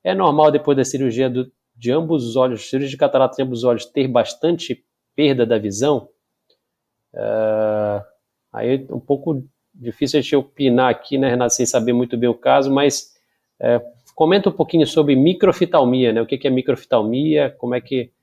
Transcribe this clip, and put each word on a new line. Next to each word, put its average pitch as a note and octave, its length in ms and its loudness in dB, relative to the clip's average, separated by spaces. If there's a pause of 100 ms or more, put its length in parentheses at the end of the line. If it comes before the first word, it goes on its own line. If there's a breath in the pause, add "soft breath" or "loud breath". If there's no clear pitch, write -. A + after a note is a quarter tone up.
É F#3 140 -2
normal D3+ 360 4
depois C#3+ 260 2
da C3 80 2
cirurgia C3 440 -2
do, B2+ 220 -6 (240)
de A#2 160 -4
ambos D#3 340 -2
os A#2 120 -4
olhos, B2+ 320 -2
cirurgia C3+ 200 -4
de C3+ 80 -12
catarata C#3+ 380 2
de C#3 80 -4
ambos B2 160 -6
os A#2 60 -6
olhos, A#2+ 200 0
ter C3+ 220 -2
bastante C3 760 -2 (300)
perda C3+ 320 2
da A2+ 120 0
visão?" G#2+ 500 -2 (1040)
Ah, G#2+ 920 -2 (480)
aí B2+ 360 -2
é - 40 -10
um B2 80 -8
pouco C#3 420 -4 (300)
difícil B2+ 440 -4
a C3+ 40 4
gente - 120 -4
opinar C3 560 2
aqui, - 280 -4
né, C3+ 120 0
Renato, B2 240 0
sem B2 120 -2
saber A#2+ 260 0
muito A#2+ 260 -2
bem A#2+ 120 0
o A#2 40 0
caso, C3+ 380 0
mas, C#3 420 0 (460)
é, A#2+ 220 0 (340)
comenta F#3 320 2
um F#3 60 0
pouquinho D#3+ 340 2
sobre D3 260 2
microftalmia, C#3 1000 2
né? A#2 80 0
O A2+ 40 -2
que C3+ 120 -6
que C#3+ 100 -4
é - 20 2
microftalmia, B2+ 1080 -2
como B2 180 -6
é B2 60 -4
que B2+ 300 -6 (120)